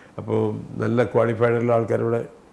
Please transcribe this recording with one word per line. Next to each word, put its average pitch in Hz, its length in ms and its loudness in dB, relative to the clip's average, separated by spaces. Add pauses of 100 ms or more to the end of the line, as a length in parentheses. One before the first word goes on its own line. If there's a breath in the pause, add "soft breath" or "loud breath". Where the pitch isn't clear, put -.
(200 loud breath)
അപ്പോൾ 104 200 -2 (440)
നല്ല 113 160 0 (120)
ക്വാളിഫൈഡ് 117 500 2
ഉള്ള 120 160 2
ആൾക്കാരിവിടെ 117 440 0 (320)